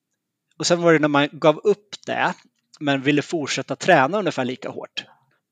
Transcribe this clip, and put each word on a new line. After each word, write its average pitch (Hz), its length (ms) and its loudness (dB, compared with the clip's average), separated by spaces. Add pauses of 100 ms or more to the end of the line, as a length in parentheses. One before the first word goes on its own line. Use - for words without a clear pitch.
(600)
Och 151 80 -4
sen 175 140 0
var 170 120 6
det 151 60 4
när 151 80 2
man 147 240 2
gav 156 320 2
upp - 320 -2 (100)
det, 127 280 -2 (460)
men 139 220 -2
ville 143 200 2
fortsätta 139 540 -6
träna 165 440 2
ungefär 143 260 -4
lika 123 240 -8
hårt. - 360 -14 (460)